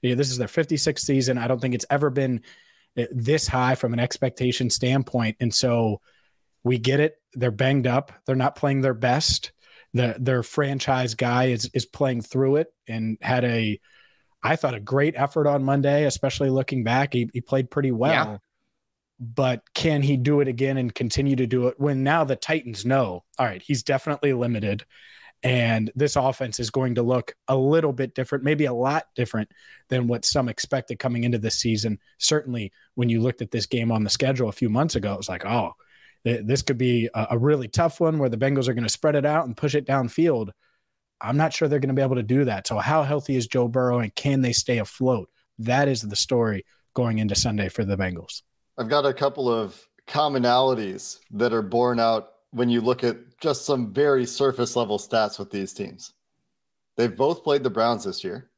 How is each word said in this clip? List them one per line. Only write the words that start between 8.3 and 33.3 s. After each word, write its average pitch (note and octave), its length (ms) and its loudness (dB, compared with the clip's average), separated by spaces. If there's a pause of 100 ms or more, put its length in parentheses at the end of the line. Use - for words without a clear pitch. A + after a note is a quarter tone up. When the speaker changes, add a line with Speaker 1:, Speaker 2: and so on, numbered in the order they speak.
Speaker 1:
not B2+ 200 2
playing C#3 260 0
their C3 140 2
best. B2+ 560 0 (420)
The, A#2+ 240 2
their B2+ 240 0
franchise C3 720 0
guy B2 360 2
is, A#2 260 -2
is B2+ 100 -2
playing B2+ 380 -2
through C3+ 320 2
it D#3+ 180 0 (140)
and A2 340 -4
had B2+ 240 0
a, A#2 340 0 (600)
I D3 140 2
thought, C3+ 180 -2
a A2 60 -8
great C#3 360 0
effort C#3 300 0
on C#3+ 180 2
Monday, C#3+ 420 2
especially C3+ 440 0
looking C3 340 0
back. C3 300 2
He, A#2+ 180 0
he A#2+ 100 -6
played C3+ 280 -2
pretty C3+ 220 0
well. B2 200 2
Speaker 2:
Yeah. G#2+ 260 0 (840)
Speaker 1:
But B2 420 0 (140)
can D3+ 260 2
he C#3 160 2
do C#3+ 220 2
it C#3 80 4
again C3+ 300 0
and B2 180 -2
continue C3+ 400 0
to B2+ 100 2
do B2 220 0
it B2+ 120 -4
when C#3 240 0
now D#3 200 2
the C3+ 120 0
Titans A#2+ 520 -4
know, A#2+ 360 0 (140)
all B2+ 80 2
right, F#2+ 160 -6
he's C3 220 -2
definitely C#3+ 500 0
limited. A2 500 -2 (600)
And A#2 520 2
this C#3+ 200 0
offense C3 440 0
is A#2 100 -4
going C3 260 0
to A#2+ 60 0
look A#2+ 340 0 (120)
a C3+ 100 2
little C#3+ 360 2
bit B2+ 200 -4
different, C3 300 -4
maybe D3 220 2
a B2+ 80 -2
lot C3 420 -2
different A2+ 360 -4 (360)
than B2+ 200 0
what A#2 160 -2
some C3 240 0
expected A#2+ 520 -6
coming A#2+ 240 -2
into A#2+ 160 2
this A2 160 -2
season. A2 440 -2 (200)
Certainly, B2 520 -2 (220)
when B2 160 2
you A2+ 120 2
looked B2 200 0